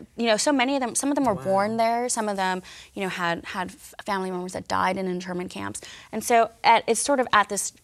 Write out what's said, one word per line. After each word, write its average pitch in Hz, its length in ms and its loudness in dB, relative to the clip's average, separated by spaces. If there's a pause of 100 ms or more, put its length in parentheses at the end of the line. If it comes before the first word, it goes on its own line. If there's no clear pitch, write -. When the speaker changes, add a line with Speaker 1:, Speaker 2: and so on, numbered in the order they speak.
(180)
Speaker 1:
you 233 80 0
know, 220 100 6
so 294 160 2
many 269 240 2
of 269 60 0
them, 240 140 -4
some 277 140 0
of 285 60 0
them 285 80 2
were 226 100 4
Speaker 2:
Wow. 170 120 -6
Speaker 1:
born 196 320 2
there. 233 320 0
Some 226 180 -2
of 202 80 -2
them, 185 260 -2 (320)
you 202 100 -6
know, 185 40 -2
had, 170 380 -2
had 190 240 -6
f-, - 240 -20 (120)
family 190 260 -2
members 180 200 -6
that - 160 -10
died 190 300 0
in 190 100 -4
internment 180 420 -6
camps. 202 300 -8 (320)
And 220 100 -6
so 233 300 4 (140)
at, 226 220 6
it's 226 120 2
sort 277 220 2
of 233 100 0
at 202 160 6
this, - 240 -4 (120)